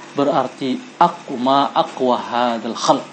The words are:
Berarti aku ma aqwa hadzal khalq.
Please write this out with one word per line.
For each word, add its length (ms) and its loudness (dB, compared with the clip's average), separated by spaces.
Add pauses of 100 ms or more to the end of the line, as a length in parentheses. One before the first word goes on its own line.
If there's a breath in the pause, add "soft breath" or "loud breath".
(140)
Berarti 640 0 (220)
aku 400 0
ma 340 2
aqwa 460 2
hadzal 560 -2
khalq. 360 0